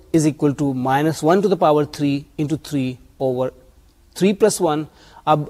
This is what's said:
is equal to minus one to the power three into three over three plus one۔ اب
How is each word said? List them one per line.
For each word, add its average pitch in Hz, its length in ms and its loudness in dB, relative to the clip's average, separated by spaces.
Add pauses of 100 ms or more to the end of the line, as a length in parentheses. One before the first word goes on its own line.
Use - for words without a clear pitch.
(180)
is 156 60 2
equal 147 300 0 (100)
to 139 100 0
minus 139 560 0
one 180 80 4
to 202 100 2
the 185 100 0
power 151 260 2
three 143 360 -4 (220)
into 151 140 -4
three 131 380 -4 (260)
over 127 300 -2 (720)
three 196 140 2 (100)
plus 180 280 2
one۔ 151 120 -2 (420)
اب 151 240 2